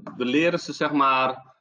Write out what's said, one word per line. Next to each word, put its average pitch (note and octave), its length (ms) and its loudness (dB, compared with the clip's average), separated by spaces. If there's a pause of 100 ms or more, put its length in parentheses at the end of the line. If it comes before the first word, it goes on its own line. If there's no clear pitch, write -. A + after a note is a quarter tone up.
(180)
we A#2+ 80 -2
leren D#3+ 340 2
ze, D3+ 140 -10
zeg D3 180 -2
maar, C3 680 0